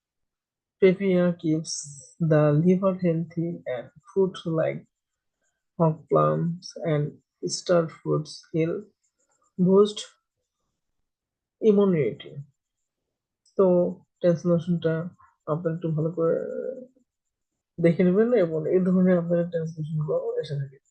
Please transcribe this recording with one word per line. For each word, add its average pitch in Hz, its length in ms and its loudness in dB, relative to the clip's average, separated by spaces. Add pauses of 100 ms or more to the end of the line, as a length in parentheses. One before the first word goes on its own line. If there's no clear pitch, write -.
(800)
Pepper 180 600 4
keeps 156 320 -2 (480)
the 156 220 4 (100)
liver 185 420 2 (100)
healthy, 165 460 -2 (160)
and 127 180 -8 (240)
fruit 190 360 -2
like 151 380 -2 (960)
hog 160 180 2 (140)
plums 156 640 0 (120)
and 151 200 0 (420)
star 170 420 -2
fruits 151 440 -6 (220)
help 165 280 -2 (760)
boost 190 400 4 (1700)
immunity। 165 640 0 (1200)
তো 190 100 4 (540)
ট্রান্সলেশনটা 170 760 0 (580)
আপনারা 165 240 -4
একটু 170 200 -6
ভালো 160 200 -2
করে 165 200 0 (1400)
দেখে 170 240 4
নেবেন 220 300 2
এবং 160 360 0
এই 185 100 4
ধরনের 185 380 4
আপনাদের 170 300 0
ট্রান্সলেশন 160 500 -6
গুলো 170 420 -4
এসে 151 140 -8
থাকে। 139 240 -8 (120)